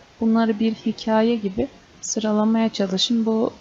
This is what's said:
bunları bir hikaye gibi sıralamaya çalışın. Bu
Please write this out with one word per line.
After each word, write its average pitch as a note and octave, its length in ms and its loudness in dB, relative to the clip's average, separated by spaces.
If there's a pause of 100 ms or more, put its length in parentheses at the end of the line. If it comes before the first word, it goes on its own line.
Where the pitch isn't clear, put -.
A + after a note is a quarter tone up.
(200)
bunları A3+ 400 2
bir A3 140 0
hikaye A3 640 0
gibi G#3 320 -4 (320)
sıralamaya A3 680 0
çalışın. G#3 580 0
Bu A3 340 0